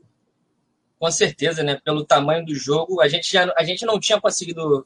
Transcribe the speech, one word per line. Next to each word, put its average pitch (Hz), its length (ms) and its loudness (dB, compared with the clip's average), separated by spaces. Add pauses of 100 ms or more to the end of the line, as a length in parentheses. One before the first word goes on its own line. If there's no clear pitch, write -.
(1000)
Com 165 120 -2
certeza, 156 520 -4
né? 143 200 -4
Pelo 151 220 -4
tamanho 156 400 2
do 156 100 -6
jogo, 156 460 -2
a 151 80 6
gente 165 240 -2
já, 180 240 4
a 165 80 4
gente 185 220 -6
não 220 120 2
tinha 202 220 0
conseguido 165 640 0